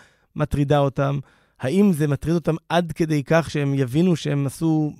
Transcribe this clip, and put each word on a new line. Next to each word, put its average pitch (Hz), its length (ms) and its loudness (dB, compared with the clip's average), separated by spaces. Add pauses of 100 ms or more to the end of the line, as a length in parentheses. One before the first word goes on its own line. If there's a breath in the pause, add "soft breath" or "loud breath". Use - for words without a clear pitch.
(360 soft breath)
מטרידה 143 420 0
אותם. 139 400 -2 (420 soft breath)
האם 190 320 4
זה 151 140 0
מטריד 143 280 -2
אותם 160 200 0 (140)
עד 165 240 0
כדי 156 340 0
כך 160 240 0
שהם 139 240 -2
יבינו 139 420 2
שהם 143 300 -4
עשו 156 520 -2